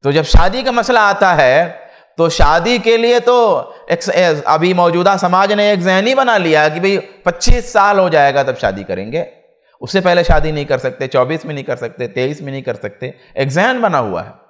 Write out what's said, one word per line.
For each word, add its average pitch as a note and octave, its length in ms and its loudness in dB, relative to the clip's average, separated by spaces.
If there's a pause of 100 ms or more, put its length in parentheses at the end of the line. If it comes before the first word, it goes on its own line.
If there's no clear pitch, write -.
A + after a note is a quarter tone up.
तो C#3 80 0
जब D#3 140 0
शादी G3 360 4
का B3+ 100 -2
मसला A#3+ 320 0
आता G3 300 2
है D3+ 460 2 (380)
तो E3 120 2
शादी E3+ 480 2
के A3+ 180 2
लिए A#3 240 2
तो A#3+ 140 2 (560)
एक, E3+ 560 0
अभी D#3+ 280 2
मौजूदा F3 440 2
समाज F#3+ 340 0
ने G#3 200 0
एक F#3+ 80 -2
जहन F#3+ 260 0
ही C4 80 0
बना B3 240 2
लिया D#3 300 2
कि D#3 120 -6
भाई G3 160 0 (300)
पच्चीस - 460 2
साल G3+ 260 4
हो F#3 120 2
जाएगा C#3 320 2
तब C3 140 -2
शादी G2 280 -4
करेंगे, G2+ 420 -8 (560)
उससे - 180 -2
पहले F3 240 2
शादी D#3 280 2
नहीं D3 140 -6
कर C3+ 120 -2
सकते, C3 300 -6
चौबीस C#3+ 380 -2
में D3+ 80 -10
नहीं C#3 100 -12
कर B2+ 120 -6
सकते, A#2+ 320 -10
तेईस C3 340 -6
में C#3 80 -12
नहीं C3+ 120 -10
कर B2 140 -8
सकते, - 380 -14 (220)
एक C#3 140 -2
जहन A#3 320 0
बना F3 180 0
हुआ F#2 220 -6
है। G2+ 100 -16 (180)